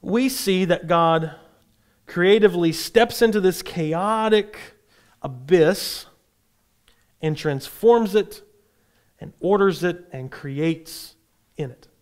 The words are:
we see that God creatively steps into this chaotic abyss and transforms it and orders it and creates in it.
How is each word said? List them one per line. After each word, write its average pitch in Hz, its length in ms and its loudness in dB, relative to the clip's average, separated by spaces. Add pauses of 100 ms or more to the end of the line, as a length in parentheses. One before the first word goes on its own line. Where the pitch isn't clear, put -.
we 240 280 0
see 190 360 -2
that 170 220 -2
God 165 480 2 (720)
creatively 180 680 2
steps - 500 0
into 214 180 2
this 185 200 0
chaotic 208 1000 -2 (600)
abyss 151 880 0 (1120)
and 156 160 -4
transforms 202 760 0
it - 280 -2 (760)
and - 200 -18
orders 190 420 2
it 175 300 -4
and 131 180 -12
creates 156 880 -6 (400)
in 135 160 -8
it. - 160 -20 (140)